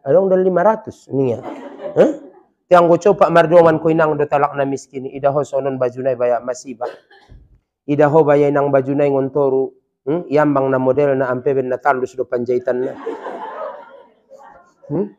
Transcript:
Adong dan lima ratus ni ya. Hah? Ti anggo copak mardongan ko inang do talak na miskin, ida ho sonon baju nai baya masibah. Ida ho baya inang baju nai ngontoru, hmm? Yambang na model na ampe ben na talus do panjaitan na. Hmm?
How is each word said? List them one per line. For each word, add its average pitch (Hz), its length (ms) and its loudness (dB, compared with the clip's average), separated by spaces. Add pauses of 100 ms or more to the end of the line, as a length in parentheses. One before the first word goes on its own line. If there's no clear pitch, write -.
Adong 175 240 2
dan 185 160 2
lima 185 240 0
ratus 220 480 -4
ni 131 240 -2
ya. - 20 -14 (540)
Hah? 220 160 4 (560)
Ti 180 80 4
anggo 170 240 6
copak 180 320 2
mardongan 165 480 6
ko 160 160 0
inang 156 240 0
do 147 80 0
talak 143 320 -2
na 139 80 -2
miskin, 135 400 -8
ida 139 240 -2
ho 143 160 -2
sonon 135 320 -4
baju 127 240 -4
nai 131 160 -2
baya 120 240 -2
masibah. 123 480 -12 (960)
Ida 147 240 2
ho 151 160 4
baya 143 240 4
inang 143 240 0
baju 135 160 0
nai 143 240 0
ngontoru, 135 680 -2 (220)
hmm? 165 240 -4
Yambang 139 400 0
na 135 80 0
model 131 400 0
na 131 160 -2
ampe 131 240 -2
ben 131 160 -4
na 123 80 -6
talus 127 320 -2
do 127 160 -6
panjaitan 123 560 -4
na. 135 80 -8 (2000)
Hmm? 196 160 -4 (100)